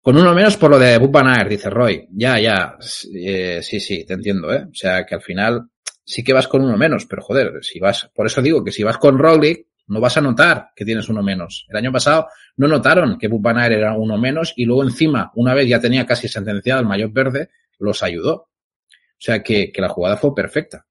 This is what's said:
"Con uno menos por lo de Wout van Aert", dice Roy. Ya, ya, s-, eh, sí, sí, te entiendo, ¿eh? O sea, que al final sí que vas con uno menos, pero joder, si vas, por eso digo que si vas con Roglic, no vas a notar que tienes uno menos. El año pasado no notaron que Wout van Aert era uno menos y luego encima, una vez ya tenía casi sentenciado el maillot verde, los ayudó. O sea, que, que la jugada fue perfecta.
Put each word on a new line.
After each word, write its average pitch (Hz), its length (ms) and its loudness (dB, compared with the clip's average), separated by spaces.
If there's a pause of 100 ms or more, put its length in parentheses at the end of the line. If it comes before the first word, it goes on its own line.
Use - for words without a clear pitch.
"Con 131 160 4
uno 175 180 6
menos 202 200 4
por 151 140 4
lo 143 80 8
de 123 220 6
Wout 135 120 4
van 139 160 6
Aert", 113 220 2
dice 101 220 -4
Roy. 107 400 -2
Ya, 117 280 0
ya, 104 400 0
s-, - 320 -14
eh, 92 520 -6
sí, 104 160 -8
sí, 90 260 -8
te - 80 -8
entiendo, 95 400 -4
¿eh? 139 160 -4
O - 60 -20
sea, 92 280 -2
que - 120 -8
al 80 60 -10
final 110 460 -4 (360)
sí - 200 -12
que 131 80 0
vas 131 160 2
con 135 160 0
uno 117 140 0
menos, 147 300 0
pero - 160 -12
joder, 101 400 -4
si - 160 -14
vas, 101 340 -2
por 107 140 -4
eso 135 120 -2
digo 143 240 0
que 95 80 -6
si 107 120 -6
vas 113 160 -2
con 135 180 6
Roglic, 156 480 2 (220)
no 104 120 -4
vas 123 180 0
a 151 40 2
notar 139 540 0
que 104 100 -10
tienes 110 240 -4
uno 107 120 -4
menos. 92 480 -6
El 107 80 -8
año 123 140 -4
pasado 147 360 2 (300)
no 139 100 2
notaron 143 520 2
que 110 80 -6
Wout 107 160 -2
van 117 160 0
Aert 117 160 2
era 107 200 0
uno 110 220 -4
menos 143 380 -4
y 120 100 -2
luego 127 180 2
encima, 131 520 -2
una 123 180 2
vez 135 140 2
ya 117 120 2
tenía 120 280 0
casi 120 200 -2
sentenciado 110 540 -4
el 117 60 -2
maillot 104 260 -4
verde, 131 360 -2 (280)
los 101 240 -4
ayudó. 92 320 -4
O - 840 -18
sea, 113 240 -4
que, 104 280 -2
que - 100 -8
la 90 80 -2
jugada 92 280 -2
fue 143 160 -2
perfecta. - 580 -6